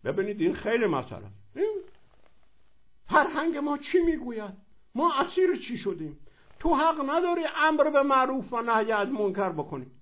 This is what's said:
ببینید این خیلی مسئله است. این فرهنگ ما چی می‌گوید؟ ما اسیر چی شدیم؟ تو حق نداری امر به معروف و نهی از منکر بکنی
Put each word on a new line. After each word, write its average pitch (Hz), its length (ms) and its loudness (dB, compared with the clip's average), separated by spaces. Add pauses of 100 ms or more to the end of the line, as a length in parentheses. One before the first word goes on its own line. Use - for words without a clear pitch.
ببینید 196 360 -4
این 165 140 2
خیلی 226 320 0
مسئله 120 400 -4
است. - 300 -20
این 403 240 -2 (1300)
فرهنگ 311 480 2
ما 285 220 -2
چی 349 200 0
می‌گوید؟ 247 560 -2 (400)
ما 311 200 2
اسیر 349 420 2
چی - 220 -8
شدیم؟ 156 400 -8 (400)
تو 320 160 2
حق 302 360 2
نداری 339 340 2 (120)
امر 302 340 4
به 285 120 4
معروف 262 500 2
و 233 100 -2
نهی 220 300 2
از 208 160 0
منکر 202 400 -2
بکنی 143 380 -6 (160)